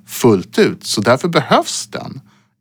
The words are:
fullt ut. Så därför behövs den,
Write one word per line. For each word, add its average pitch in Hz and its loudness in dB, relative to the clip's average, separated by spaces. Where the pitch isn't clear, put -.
fullt - 0
ut. - 0
Så - -6
därför 120 2
behövs 170 0
den, - -14